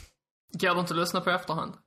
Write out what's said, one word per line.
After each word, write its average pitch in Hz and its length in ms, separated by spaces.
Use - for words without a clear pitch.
Går 180 220
det 180 40
inte 175 140
att 165 60
lyssna 175 220
på 180 80
efterhand? 160 440